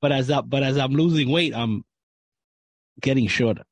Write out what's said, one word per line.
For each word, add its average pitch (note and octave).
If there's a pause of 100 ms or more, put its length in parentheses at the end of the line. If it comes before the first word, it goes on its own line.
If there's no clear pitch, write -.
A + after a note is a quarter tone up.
But C#3+
as C3+
I, C#3+
but C#3
as C3+
I'm C3
losing D#3
weight, D#3
I'm A2+ (1160)
getting C3+
shorter. A2+